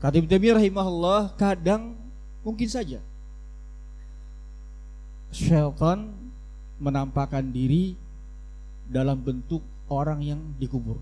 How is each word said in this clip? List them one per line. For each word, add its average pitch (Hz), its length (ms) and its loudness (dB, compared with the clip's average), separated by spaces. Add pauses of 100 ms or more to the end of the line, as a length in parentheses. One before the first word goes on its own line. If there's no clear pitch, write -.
Kata 143 160 8
Ibnu 160 80 0
Taimiyah 214 320 8
rahimahullah, 190 800 4
kadang 196 560 2 (480)
mungkin 220 240 -2
saja 175 320 -4 (2250)
syaitan 165 800 4 (640)
menampakkan 139 720 0
diri 135 480 2 (920)
dalam 131 320 2
bentuk 127 400 -2 (320)
orang 147 320 0
yang 147 160 -2 (160)
dikubur. 123 460 -2